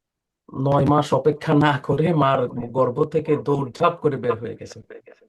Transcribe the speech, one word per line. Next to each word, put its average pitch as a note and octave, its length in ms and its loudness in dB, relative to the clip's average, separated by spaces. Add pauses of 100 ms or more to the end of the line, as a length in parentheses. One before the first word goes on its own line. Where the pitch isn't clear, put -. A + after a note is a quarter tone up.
(580)
নয় C#3 280 2
মাস D3 280 2
অপেক্ষা D3 400 0
না D3 240 4
করে D#3 360 0
মার C3+ 340 2
গর্ভ B2 560 -2
থেকে D3+ 320 -2
দৌড়ঝাঁপ C#3+ 580 -2
করে C#3+ 220 -2
বের A#2 220 -4
হয়ে G#2+ 180 -10
গেছে। - 220 -18 (500)